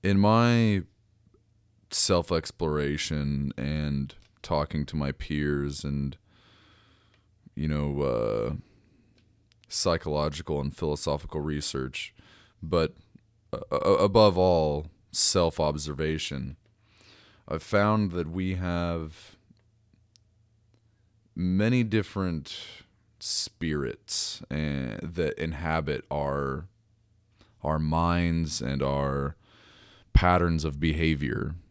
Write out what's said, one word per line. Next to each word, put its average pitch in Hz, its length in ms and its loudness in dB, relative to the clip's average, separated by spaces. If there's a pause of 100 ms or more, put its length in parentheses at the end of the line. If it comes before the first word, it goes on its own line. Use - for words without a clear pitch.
In 98 160 4
my 110 640 4 (1080)
self-exploration 73 1600 0
and 71 600 -4 (260)
talking 76 460 -2
to - 80 -12
my 71 160 -2
peers 71 720 -4
and, 69 340 -4 (1400)
you 76 140 -4
know, 73 340 -2
uh, 58 540 -2 (1120)
psychological 76 920 -2
and 69 160 -4
philosophical 73 640 -4
research, 71 720 -6 (480)
but, 80 320 0 (580)
uh, - 60 -6 (140)
uh, 82 240 4
above 101 420 6
all, 80 480 4 (260)
self-observation, 76 1400 0 (920)
I've 82 160 -6
found 104 480 2
that 85 180 -2
we 92 240 -2
have 87 840 -4 (2000)
many 104 480 2
different 98 720 -2 (640)
spirits, - 1300 -4
uh, 69 500 -4
that 82 360 -2
inhabit 78 720 -2
our, 71 560 -2 (960)
our 78 160 0
minds 82 840 0
and 67 220 -2
our 69 520 -2 (760)
patterns 87 500 6
of 71 160 -4
behavior. 78 760 0 (140)